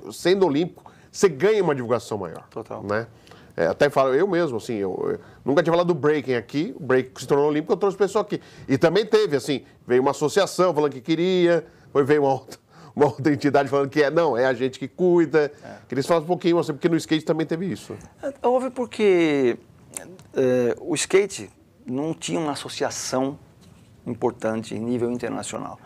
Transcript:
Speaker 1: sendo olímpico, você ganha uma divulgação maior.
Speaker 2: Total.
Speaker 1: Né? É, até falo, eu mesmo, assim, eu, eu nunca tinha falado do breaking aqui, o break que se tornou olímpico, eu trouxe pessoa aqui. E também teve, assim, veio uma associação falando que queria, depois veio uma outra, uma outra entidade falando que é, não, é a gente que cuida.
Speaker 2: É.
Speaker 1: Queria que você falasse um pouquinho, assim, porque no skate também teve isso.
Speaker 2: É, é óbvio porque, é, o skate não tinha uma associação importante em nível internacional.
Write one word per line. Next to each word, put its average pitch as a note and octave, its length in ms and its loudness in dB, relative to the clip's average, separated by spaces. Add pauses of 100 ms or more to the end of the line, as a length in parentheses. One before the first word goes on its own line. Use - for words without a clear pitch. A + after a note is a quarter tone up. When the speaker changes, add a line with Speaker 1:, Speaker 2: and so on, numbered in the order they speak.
(120)
Speaker 1:
sendo F#3 340 2
olímpico, D#3+ 440 -4 (200)
você - 180 2
ganha F#3 340 2
uma D#3 120 2
divulgação A#2 420 -4
maior. F2+ 320 -10
Speaker 2:
Total. A2 340 -12
Speaker 1:
Né? G#2 240 -4 (500)
É, E2+ 100 2
até F#2+ 220 2
falo, C3+ 240 2
eu D#3 140 2
mesmo, E3 300 -2
assim, A2+ 180 -6
eu, G2 160 -4 (220)
eu F2 80 -8 (240)
nunca D3+ 180 2
tinha E3 100 0
falado F3 140 2
do F3 80 0
breaking C3+ 400 0
aqui, D3 420 -4
o - 60 -14
break B2+ 280 0
que - 100 -18
se C3 80 -12
tornou D3 180 4
olímpico, D3+ 260 0
eu G3 40 2
trouxe F#3+ 200 -2
pessoa G3+ 260 0
aqui. - 200 -6 (260)
E C3 80 2
também E3+ 300 2
teve, G#3+ 300 2
assim, C3 280 -2 (220)
veio B2+ 160 4
uma C#3 80 4
associação F3 640 2
falando D3 180 2
que B2+ 80 -12
queria, E3+ 640 2 (200)
depois C#3 200 2
veio D3 180 4
uma C#3 100 2
outra, - 260 -6 (380)
uma C#3 100 6
outra C#3+ 260 0
entidade C#3 360 2
falando C#3 200 0
que D3+ 140 2
é, C#3 80 4
não, D#3 260 2
é B2 80 2
a C3 80 2
gente B2+ 240 -2
que C3+ 120 -10
cuida. D#3+ 640 2 (100)
Speaker 2:
É. G#2+ 240 -18
Speaker 1:
Queria - 20 -
que C3 140 -2
você - 60 -4
falasse E3+ 160 2
um - 20 -12
pouquinho, E3+ 320 2
assim, D#3 140 -2
porque D3 160 -2
no E3 80 2
skate D#3 280 -2
também D#3+ 220 0
teve E3+ 240 -4
isso. G2+ 260 -10 (240)
Speaker 2:
É, C#4 220 -8
é A#3+ 60 2
óbvio B3+ 240 0
porque, E3+ 840 2 (800)
é, B2+ 460 2
o C#3+ 160 -6
skate F#3 520 0 (380)
não C#3+ 260 -6
tinha E3+ 280 -6
uma D3+ 120 -2
associação C3+ 880 -4 (640)
importante A2 680 -4
em G#2+ 60 -8
nível A#2+ 320 -2
internacional. G#2+ 720 -8